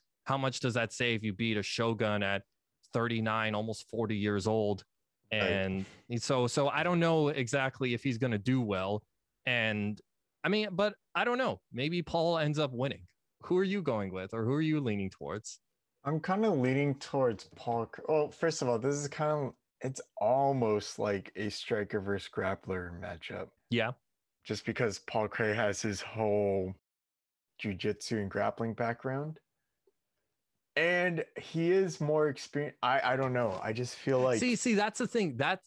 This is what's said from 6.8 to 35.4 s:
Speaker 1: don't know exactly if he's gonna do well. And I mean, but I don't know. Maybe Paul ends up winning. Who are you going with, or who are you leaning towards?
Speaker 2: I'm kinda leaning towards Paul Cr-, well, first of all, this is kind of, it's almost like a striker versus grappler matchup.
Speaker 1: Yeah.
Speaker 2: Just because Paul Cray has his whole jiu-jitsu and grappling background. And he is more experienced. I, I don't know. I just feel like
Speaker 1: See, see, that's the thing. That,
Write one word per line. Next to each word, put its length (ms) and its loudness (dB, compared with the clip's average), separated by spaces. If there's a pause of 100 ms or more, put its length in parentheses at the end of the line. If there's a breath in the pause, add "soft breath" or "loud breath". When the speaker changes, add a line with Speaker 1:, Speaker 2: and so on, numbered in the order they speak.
Speaker 1:
don't 160 2
know 300 4
exactly 640 0
if 100 -2
he's 140 0
gonna 220 0
do 200 2
well. 420 0 (440)
And 560 0 (420)
I 60 0
mean, 220 0
but 240 0 (200)
I 80 2
don't 140 0
know. 240 -2 (100)
Maybe 300 -2
Paul 360 2
ends 220 0
up 140 0
winning. 340 -4 (360)
Who 140 2
are 60 4
you 180 0
going 300 0
with, 220 -6
or 100 -2
who 100 2
are 80 2
you 200 2
leaning 280 0
towards? 500 -10 (440)
Speaker 2:
I'm 160 -2
kinda 300 0
leaning 460 2
towards 500 0 (100)
Paul 300 -2
Cr-, 240 -12
well, 200 2
first 320 -2
of 60 0
all, 100 4
this 180 0
is 120 -4
kind 240 -2
of, 220 -2 (260)
it's 220 -6 (160)
almost 800 2
like 380 -2
a 120 -2
striker 520 -2
versus 280 -2
grappler 680 -4
matchup. 500 -10 (200)
Speaker 1:
Yeah. 220 2 (540)
Speaker 2:
Just 200 -6
because 340 -2
Paul 300 -2
Cray 260 0
has 260 0
his 200 -4
whole 720 0 (840)
jiu-jitsu 580 -4
and 120 -2
grappling 440 -2
background. 680 -4 (1400)
And 480 2 (160)
he 320 0
is 300 2
more 260 4
experienced. 560 -4
I, 300 4
I 20 2
don't 160 0
know. 320 2
I 80 -2
just 240 -4
feel 240 2
like 220 4
Speaker 1:
See, 160 2
see, 160 2
that's 260 0
the 80 0
thing. 300 0
That, 300 0